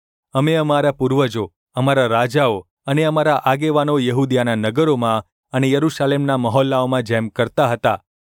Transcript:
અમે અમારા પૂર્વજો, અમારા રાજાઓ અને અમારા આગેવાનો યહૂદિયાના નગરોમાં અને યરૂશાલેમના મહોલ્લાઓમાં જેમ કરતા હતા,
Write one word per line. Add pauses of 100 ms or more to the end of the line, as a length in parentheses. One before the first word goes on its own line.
(320)
અમે
અમારા
પૂર્વજો, (200)
અમારા
રાજાઓ (180)
અને
અમારા
આગેવાનો
યહૂદિયાના
નગરોમાં (260)
અને
યરૂશાલેમના
મહોલ્લાઓમાં
જેમ
કરતા
હતા, (340)